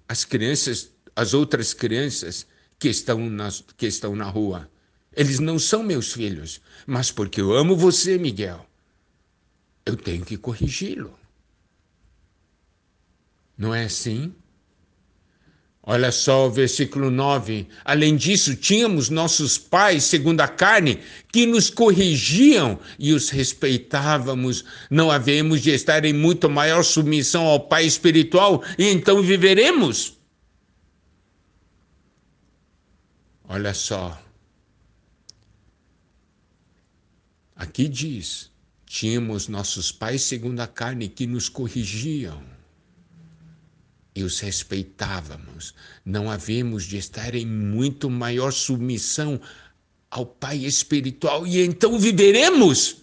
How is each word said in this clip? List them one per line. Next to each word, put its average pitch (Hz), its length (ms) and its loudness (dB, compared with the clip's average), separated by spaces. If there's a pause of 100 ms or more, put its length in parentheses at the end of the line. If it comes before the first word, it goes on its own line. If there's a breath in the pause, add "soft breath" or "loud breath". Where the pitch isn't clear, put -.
as - 180 -6
crianças, 120 640 -4 (260)
as 110 200 -2
outras 135 400 -2
crianças 117 720 -6 (320)
que 131 100 0
estão 117 400 -4
nas, 104 340 -8 (140)
que - 80 -6
estão 104 300 -6
na 104 100 -6
rua. 95 420 -6 (480)
Eles 139 240 0
não 160 200 -2
são 214 240 -2
meus 160 300 -4
filhos, 92 460 -8 (280 soft breath)
mas 127 240 -4
porque 101 280 -6
eu 98 160 2
amo 160 200 4
você, 180 420 2
Miguel, 98 500 -6 (1200)
eu 110 100 -4
tenho 87 300 -8
que 107 120 -12
corrigi-lo. - 760 -8 (2500)
Não 110 180 -4
é 113 120 -4
assim? 120 480 -8 (1500)
Olha 123 300 0
só 135 340 2
o 127 60 2
versículo 135 580 0
nove. 123 580 -2 (160 loud breath)
"Além 151 320 4
disso, 147 400 0
tínhamos 196 540 0
nossos 160 480 0
pais, 180 460 2
segundo 156 380 2
a 139 60 4
carne, 185 520 2 (320 loud breath)
que 233 160 4
nos 233 220 2
corrigiam 180 1080 4 (220 loud breath)
e 147 140 2
os 143 160 0
respeitávamos. 131 1400 -2 (260 loud breath)
Não 160 180 4
havemos 147 520 2
de 143 100 2
estar 151 320 2
em 151 100 2
muito 160 360 2
maior 156 340 2
submissão 156 640 0
ao 151 160 4
Pai 165 240 2
espiritual 165 800 4 (140 loud breath)
e 185 120 4
então 196 340 4
viveremos?" 190 920 4 (3250)
Olha 98 280 -4
só. 92 480 -8 (3250)
Aqui 123 320 -4
diz, 131 640 -10 (340)
"Tínhamos 110 640 -6
nossos 101 440 -8
pais 123 300 -6
segundo 120 380 -8
a 117 80 -8
carne 117 400 -8
que - 180 -8
nos 120 220 -6
corrigiam 113 960 -8 (1700)
e 98 80 -6
os 92 160 -6
respeitávamos. 92 1400 -10 (280 loud breath)
Não 104 260 -6
havemos 110 560 -6
de 98 120 -10
estar 110 380 -10
em 120 100 -6
muito 113 640 -4
maior 123 420 -4
submissão 127 880 -4 (720 loud breath)
ao 123 160 -8
Pai 135 400 -10
espiritual 143 800 -2
e 180 160 2
então 214 380 2
viveremos." 208 1040 6